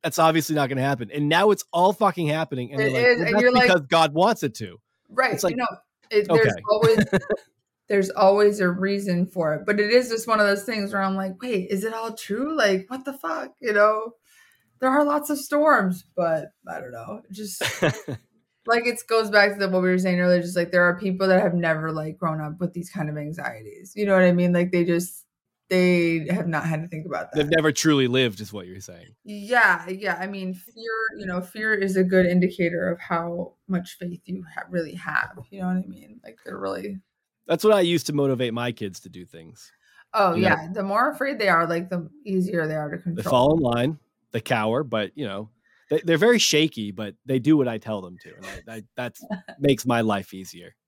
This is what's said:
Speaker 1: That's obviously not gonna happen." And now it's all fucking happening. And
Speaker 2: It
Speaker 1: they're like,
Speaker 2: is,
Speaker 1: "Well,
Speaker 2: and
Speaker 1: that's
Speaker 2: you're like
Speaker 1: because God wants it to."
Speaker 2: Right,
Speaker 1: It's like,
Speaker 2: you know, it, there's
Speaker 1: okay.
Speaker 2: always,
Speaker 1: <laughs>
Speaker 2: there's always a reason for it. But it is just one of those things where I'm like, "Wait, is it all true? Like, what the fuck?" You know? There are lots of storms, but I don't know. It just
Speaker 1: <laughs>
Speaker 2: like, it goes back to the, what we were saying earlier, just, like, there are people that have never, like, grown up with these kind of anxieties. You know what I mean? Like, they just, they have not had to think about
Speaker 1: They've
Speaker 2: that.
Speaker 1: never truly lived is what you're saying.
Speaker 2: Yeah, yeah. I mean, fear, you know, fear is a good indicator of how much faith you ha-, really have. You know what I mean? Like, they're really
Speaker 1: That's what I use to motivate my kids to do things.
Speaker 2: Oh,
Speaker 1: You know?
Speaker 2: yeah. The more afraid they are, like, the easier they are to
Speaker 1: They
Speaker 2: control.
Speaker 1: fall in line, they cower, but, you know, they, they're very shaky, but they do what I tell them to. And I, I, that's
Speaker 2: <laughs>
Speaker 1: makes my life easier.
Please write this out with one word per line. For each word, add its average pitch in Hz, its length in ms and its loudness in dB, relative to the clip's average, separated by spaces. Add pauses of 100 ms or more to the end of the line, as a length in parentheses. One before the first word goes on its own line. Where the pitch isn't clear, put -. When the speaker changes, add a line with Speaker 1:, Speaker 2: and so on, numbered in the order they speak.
Speaker 1:
That's 165 160 -4
obviously 160 360 2
not 139 140 0
gonna 131 120 -2
happen." 131 300 -2
And 147 180 -2
now 190 220 4
it's 196 120 0 (100)
all 180 200 4
fucking 180 340 0
happening. 147 440 -4
And - 100 -4
Speaker 2:
It - 40 2
Speaker 1:
they're 135 80 0
like, 240 140 2
Speaker 2:
is, 247 100 4
Speaker 1:
"Well, - 100 -2
Speaker 2:
and 196 80 0
Speaker 1:
that's 208 60 4
Speaker 2:
you're 247 120 4
like 247 140 6
Speaker 1:
because 185 200 4
God 160 260 4
wants 190 300 2
it 131 120 -4
to." 95 240 -12 (300)
Speaker 2:
Right, 247 240 0
Speaker 1:
It's - 100 -4
like, 175 80 0
Speaker 2:
you 247 60 -6
know, 247 100 -2 (440)
it, 208 180 2
there's 220 180 4
Speaker 1:
okay. - 220 -2
Speaker 2:
always, 220 300 4 (120)
Speaker 1:
<laughs> - 800 -6
Speaker 2:
there's 196 220 2
always 208 480 4
a 180 100 2
reason 190 580 -2
for 160 280 -2
it. 151 100 -8
But 208 140 0
it 208 120 2
is 247 180 4
just 226 180 -4
one 220 120 2
of 208 80 4
those 202 160 0
things 214 300 -4
where 196 100 -2
I'm 190 120 -2
like, 190 260 -6
"Wait, 214 300 -4
is 196 120 -2
it 220 100 -4
all 226 200 -8
true? 262 440 -6
Like, 196 320 2
what 262 160 -12
the - 80 -8
fuck?" 294 480 -8
You 226 120 -4
know? 214 400 2 (680)
There 262 80 2
are 294 160 4
lots 294 240 -2
of 294 100 -2
storms, 269 640 2 (140)
but 160 340 -2 (180)
I 160 120 -10
don't 123 100 -14
know. 151 380 -14
It 190 40 -16
just 202 280 -10
Speaker 1:
<laughs> - 460 -2 (600)
Speaker 2:
like, 233 200 2
it 226 200 -4
goes 226 240 2
back 202 220 6
to 202 60 -10
the, 190 100 0
what 185 140 2
we 185 60 2
were 185 100 2
saying 180 200 0
earlier, 180 220 4
just, 175 160 -4
like, 170 140 -2
there 180 120 4
are 175 160 2
people 190 300 0
that 185 120 6
have 175 140 0
never, 160 380 0
like, 156 240 -8
grown 156 240 -4
up 151 180 -10
with 175 140 -4
these 180 160 -10
kind 156 200 -6
of 151 80 -8
anxieties. 147 800 -12
You 208 100 -2
know 196 80 4
what 185 100 6
I 180 100 6
mean? 175 200 4
Like, 175 200 2
they 175 100 2
just, 175 420 -2 (440)
they 175 600 2
have 175 180 -2
not 165 180 -4
had 160 180 -2
to 175 60 -10
think 160 180 -12
about 98 260 -8
Speaker 1:
They've 151 160 2
Speaker 2:
that. 165 60 2
Speaker 1:
never 156 160 2
truly 143 360 2
lived 120 340 0
is 101 120 -12
what 95 140 -12
you're 92 140 -16
saying. 87 420 -20
Speaker 2:
Yeah, 202 640 0
yeah. 190 300 -6
I 190 80 -6
mean, 190 260 -8
fear, 226 400 -12 (240)
you 208 80 -12
know, 180 160 -4
fear 214 320 -4
is 196 240 0
a 185 60 4
good 185 220 4
indicator 180 680 2
of 175 80 -6
how 170 560 -6 (140)
much 180 280 -4
faith 175 280 -10
you 185 180 -10 (120)
ha-, - 140 -10
really 170 260 -6
have. - 440 -6 (120)
You 196 100 -12
know 185 60 -4
what 185 100 -2
I - 100 -4
mean? - 360 -20
Like, - 220 -20
they're - 140 -14
really 196 400 -8 (480)
Speaker 1:
That's 165 160 -2
what 214 100 6
I 202 80 4
use 170 240 2
to 165 80 -4
motivate 131 400 0
my 120 200 -4
kids 98 280 -10
to 92 80 -20
do 90 160 -18
things. 82 460 -20 (420)
Speaker 2:
Oh, 190 220 2
Speaker 1:
You 175 80 0
know? 185 60 2
Speaker 2:
yeah. 156 240 0
The 208 100 -6
more 214 280 0
afraid 277 280 -6
they 202 100 2
are, 165 180 4
like, 170 220 -4
the 170 200 -6 (160)
easier 185 420 0
they 156 80 -4
are 151 160 -6
to 170 60 -8
Speaker 1:
They 180 60 -14
Speaker 2:
control. 170 280 -4
Speaker 1:
fall 135 260 6
in 165 60 0
line, 123 360 0 (320)
they 117 100 -4
cower, 113 420 0
but, 110 320 -4
you 147 100 -8
know, 104 240 -8 (400)
they, 156 140 0
they're 165 140 2
very 220 220 6
shaky, 147 520 0
but 101 240 -10 (100)
they 131 140 0
do 147 180 4
what 131 120 2
I 110 80 -6
tell 107 240 -8
them 90 220 -16
to. - 120 -20
And 95 100 -20
I, - 320 -16
I, 107 60 -16 (140)
that's 123 260 -10 (180)
Speaker 2:
<laughs> - 180 -20
Speaker 1:
makes 139 260 2
my 120 160 2
life 104 320 -2
easier. 87 420 -18 (120)